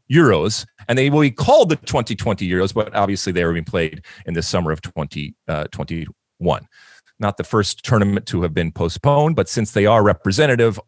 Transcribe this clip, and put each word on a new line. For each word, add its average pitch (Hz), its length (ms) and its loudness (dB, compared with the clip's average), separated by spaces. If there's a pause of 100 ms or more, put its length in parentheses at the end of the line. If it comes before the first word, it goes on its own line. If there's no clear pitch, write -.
(100)
Euros, 110 540 4 (240)
and 120 80 2
they 135 140 2
will 151 100 4
be 143 100 4
called 247 380 4
the 156 80 2
twenty 120 400 -4
twenty 101 320 -4
Euros, 90 240 0
but 107 220 -4
obviously 98 400 -2
they 87 80 2
are 85 100 2
being 82 140 -6
played 80 360 -4 (220)
in 85 80 -8
the 85 100 -4
summer 85 300 -2
of 78 80 -6
twenty, 76 540 -10 (120)
uh, 78 180 -4
twenty-one. - 1000 -6 (520)
Not 104 180 -4
the 92 80 -8
first - 400 -2
tournament 101 440 0
to 90 120 -4
have 85 140 -4
been 82 180 -2
postponed, 143 640 0
but 101 100 0
since - 260 -4
they 101 120 0
are 107 180 4
representative 113 840 2